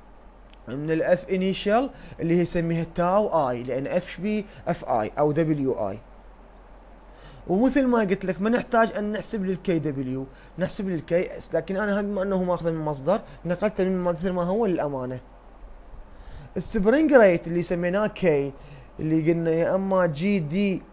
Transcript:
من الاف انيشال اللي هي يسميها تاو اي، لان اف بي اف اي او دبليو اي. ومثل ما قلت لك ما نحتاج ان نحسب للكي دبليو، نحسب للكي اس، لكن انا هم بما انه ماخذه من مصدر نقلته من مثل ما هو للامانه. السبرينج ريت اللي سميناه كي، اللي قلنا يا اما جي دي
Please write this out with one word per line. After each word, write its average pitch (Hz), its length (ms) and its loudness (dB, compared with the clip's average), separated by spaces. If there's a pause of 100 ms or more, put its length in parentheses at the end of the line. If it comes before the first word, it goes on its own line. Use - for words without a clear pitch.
(680)
من 147 240 -6
الاف 160 380 2
انيشال 196 600 2 (300)
اللي 165 180 2
هي 180 40 4
يسميها 165 440 0 (100)
تاو 175 540 2
اي، 123 140 -4
لان 131 240 -4
اف 165 340 -4
بي 208 240 -2 (220)
اف - 180 -4
اي 113 340 0
او 151 120 4
دبليو 143 580 0
اي. 107 100 -8 (1500)
ومثل 254 400 4
ما 240 120 4
قلت 196 260 0
لك 175 160 -4
ما 214 80 2
نحتاج 226 480 2
ان 208 140 -4
نحسب 202 340 -6
للكي 185 340 0
دبليو، 135 460 -4 (340)
نحسب 190 300 -4
للكي 170 480 -2
اس، - 180 -8
لكن 165 220 -2
انا 208 220 0
هم 202 60 -2
بما 202 180 -4
انه 190 200 0
ماخذه 170 280 0
من 156 140 -4
مصدر 151 360 0 (240)
نقلته 190 380 0
من 185 200 0
مثل 175 260 -2
ما 180 140 -2
هو 202 220 0
للامانه. 135 540 -2 (1400)
السبرينج 240 560 2
ريت 190 340 8
اللي 175 160 0
سميناه 180 440 0
كي، 147 440 2 (480)
اللي 156 320 2
قلنا 165 200 0
يا 165 240 2
اما 190 300 2
جي 175 340 0
دي 180 420 0 (120)